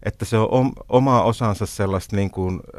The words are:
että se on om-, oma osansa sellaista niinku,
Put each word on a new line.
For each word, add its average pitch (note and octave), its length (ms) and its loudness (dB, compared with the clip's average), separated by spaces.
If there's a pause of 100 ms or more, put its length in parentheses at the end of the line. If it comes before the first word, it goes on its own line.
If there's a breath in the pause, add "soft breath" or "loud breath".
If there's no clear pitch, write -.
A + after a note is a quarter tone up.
että - 220 -6
se A2+ 120 0
on A2 140 2
om-, B2+ 220 2 (160)
oma B2+ 340 4
osansa G#2+ 420 0
sellaista G2 500 -4
niinku, F#2+ 360 -2 (280)